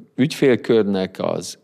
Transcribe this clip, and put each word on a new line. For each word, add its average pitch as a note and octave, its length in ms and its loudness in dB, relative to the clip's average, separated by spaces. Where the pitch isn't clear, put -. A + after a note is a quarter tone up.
ügyfélkörnek A2 1040 0
az - 460 -6